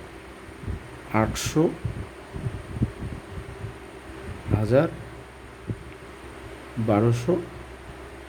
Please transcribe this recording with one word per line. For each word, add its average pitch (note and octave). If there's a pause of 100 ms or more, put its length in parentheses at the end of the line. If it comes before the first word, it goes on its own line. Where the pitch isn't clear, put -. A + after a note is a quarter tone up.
(1200)
আটশো, - (3000)
হাজার, A#2 (2000)
বারোশো, A#2 (960)